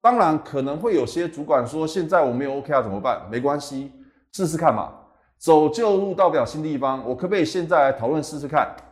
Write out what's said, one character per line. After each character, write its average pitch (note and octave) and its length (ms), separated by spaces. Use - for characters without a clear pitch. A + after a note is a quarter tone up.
当 B3 120
然， D#3+ 260
可 C#3 180
能 C#3+ 160
会 G#3+ 160
有 C#3 100
些 E3 240
主 D3 160
管 C#3 220
说 D#3 220
：“现 E3 200
在 E3+ 160
我 B2+ 80
没 B2+ 140
有 C#3 120
O C#3 40
K D3+ 100
R C3 120
怎 G#2 80
么 G2 100
办？” G2+ 260
没 A2+ 120
关 C#3+ 200
系， C#3 320
试 F#3+ 120
试 D#3+ 100
看 D#3+ 160
嘛。 G2+ 220
走 D3+ 280
旧 G#3 300
路 G3 160
到 F#3 160
不 D#3 60
了 B2 100
新 D3+ 160
地 D#3 160
方， C3 320
我 B2+ 60
可 F3+ 120
不 G3 60
可 G3 60
以 E3 40
现 E3+ 240
在 D#3 180
来 C3+ 60
讨 A#2 180
论 D#3 140
试 D3+ 140
试 C#3 100
看？ C#3 220